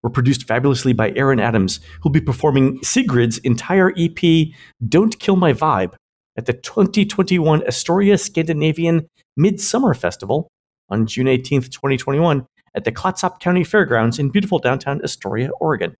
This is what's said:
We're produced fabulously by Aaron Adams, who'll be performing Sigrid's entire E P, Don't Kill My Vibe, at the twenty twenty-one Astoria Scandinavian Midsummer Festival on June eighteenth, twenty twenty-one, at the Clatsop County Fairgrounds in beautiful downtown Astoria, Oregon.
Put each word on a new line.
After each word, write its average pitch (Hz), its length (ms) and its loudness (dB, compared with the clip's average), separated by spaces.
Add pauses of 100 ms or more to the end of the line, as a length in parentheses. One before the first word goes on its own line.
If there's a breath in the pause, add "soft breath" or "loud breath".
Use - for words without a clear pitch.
We're 117 80 -4
produced 127 380 0
fabulously 127 460 0
by 113 240 0
Aaron 135 240 2
Adams, 107 400 0 (180 loud breath)
who'll 151 140 0
be 156 80 2
performing 135 580 0
Sigrid's 120 600 0
entire 180 580 2
E 170 100 0
P, 165 480 2 (320 loud breath)
Don't 208 320 2
Kill 196 160 0
My 180 160 4
Vibe, 117 420 0 (440)
at 113 80 -8
the 123 80 -2
twenty - 520 0
twenty-one 170 640 0
Astoria 196 500 2
Scandinavian 160 920 -2 (260)
Midsummer 208 580 2
Festival 110 540 -4 (420)
on 110 160 0
June 127 220 -2
eighteenth, 127 420 -2
twenty 139 280 -4
twenty-one, 143 500 -2 (280)
at - 100 -6
the 110 80 -2
Clatsop - 480 -6
County 180 240 0
Fairgrounds 120 540 0
in 139 100 -2
beautiful 196 300 0
downtown 135 440 -2
Astoria, 110 460 -6 (100)
Oregon. 139 400 -2